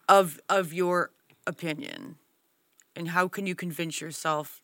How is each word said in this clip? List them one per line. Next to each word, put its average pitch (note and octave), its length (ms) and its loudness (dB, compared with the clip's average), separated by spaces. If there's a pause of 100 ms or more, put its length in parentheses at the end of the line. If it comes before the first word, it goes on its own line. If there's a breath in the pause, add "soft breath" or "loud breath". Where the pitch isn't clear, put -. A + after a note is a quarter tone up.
of, F#3 400 6
of F#3 240 2
your F3 380 0 (360)
opinion? D#3 720 -6 (800)
And E3 140 -8
how F3+ 200 2
can G3 180 -6
you F3+ 80 -2
convince E3 460 -6
yourself D3+ 640 -4